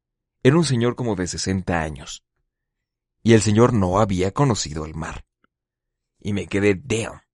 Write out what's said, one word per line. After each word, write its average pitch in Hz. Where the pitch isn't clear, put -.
Era 127
un 170
señor 123
como 120
de 90
sesenta 90
años. -
Y 113
el 110
señor 110
no 95
había 98
conocido 85
el 80
mar. 73
Y 104
me 92
quedé, 101
"Damn. -